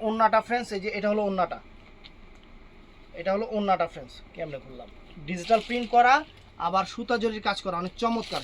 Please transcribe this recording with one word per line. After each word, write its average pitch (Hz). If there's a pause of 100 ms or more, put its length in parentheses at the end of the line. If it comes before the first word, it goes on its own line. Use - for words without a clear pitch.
ওড়নাটা 220
ফ্রেন্ডস 240
এই 190
যে 208
এটা 202
হলো 214
ওড়নাটা, 185 (1600)
এটা 170
হলো 220 (100)
ওড়নাটা 190
ফ্রেন্ডস, 131 (220)
কেমনে 156
খুললাম, 120 (380)
ডিজিটাল 180
প্রিন্ট 240
করা, 240 (540)
আবার 185
সুতা 240
জরির 214
কাজ 196
করা, 180
অনেক 180 (100)
চমৎকার, 226